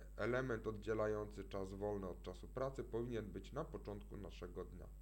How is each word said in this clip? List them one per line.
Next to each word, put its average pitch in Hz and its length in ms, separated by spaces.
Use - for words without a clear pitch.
element 117 520
oddzielający 104 760
czas 98 300
wolny 98 340
od - 140
czasu 92 260
pracy 131 360
powinien 113 480
być 92 220
na 151 100
początku 101 540
naszego 92 480
dnia. 82 220